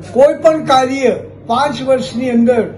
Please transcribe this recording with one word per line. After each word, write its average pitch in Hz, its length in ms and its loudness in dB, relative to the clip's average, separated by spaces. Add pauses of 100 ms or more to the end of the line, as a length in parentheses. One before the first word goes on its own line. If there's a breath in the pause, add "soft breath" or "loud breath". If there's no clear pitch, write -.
(120)
કોઈ 277 300 4
પણ 311 220 2
કાર્ય 262 520 0 (300)
પાંચ 254 360 -2
વર્ષની 254 480 -2
અંદર 233 480 2